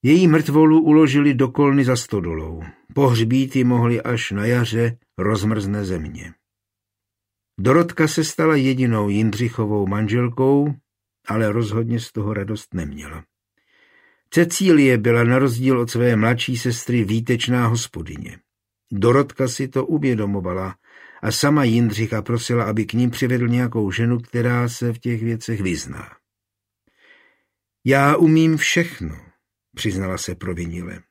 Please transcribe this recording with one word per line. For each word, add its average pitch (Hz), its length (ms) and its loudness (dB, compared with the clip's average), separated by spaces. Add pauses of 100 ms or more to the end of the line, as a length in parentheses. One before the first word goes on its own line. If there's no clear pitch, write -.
Její 170 260 6
mrtvolu 156 540 6
uložili 147 520 4
do 131 140 2
kolny 139 360 2
za 123 120 2
stodolou. 80 640 -6 (320)
Pohřbít 131 640 2
ji 131 80 2
mohli, 120 380 2
až 117 280 -4
na 101 160 -4
jaře 117 520 0 (200)
rozmrzne 104 680 -2
země. 82 500 -8 (1300)
Dorotka 156 480 2
se 156 160 -2
stala 160 320 0
jedinou 127 520 0
Jindřichovou 104 800 -2
manželkou, 123 880 0 (520)
ale 107 260 -2
rozhodně 117 480 -2
z - 120 -16
toho 107 220 -4
radost 101 400 -8
neměla. 78 500 -10 (1040)
Cecílie 165 680 4
byla 117 260 2
na 123 140 4
rozdíl 127 420 2
od 120 100 -4
své 120 260 2
mladší 120 400 0
sestry 120 480 -2
výtečná 120 640 0
hospodyně. 85 720 -6 (540)
Dorotka 127 560 2
si 127 200 -6
to 131 180 -2
uvědomovala 101 880 -2 (480)
a 110 100 -2
sama 147 320 2
Jindřicha 113 580 0
prosila, 117 420 -2
aby 107 200 -2
k - 80 -10
nim 123 180 0
přivedl 123 380 -2
nějakou 117 420 0
ženu, 117 280 0
která 120 500 -2
se 120 240 -4
v 117 60 -8
těch 117 240 -4
věcech 113 380 -4
vyzná. 76 560 -6 (1700)
"Já 139 320 4
umím 160 400 4
všechno," 151 600 -4 (600)
přiznala 92 420 -6
se - 160 -8
provinile 87 760 -10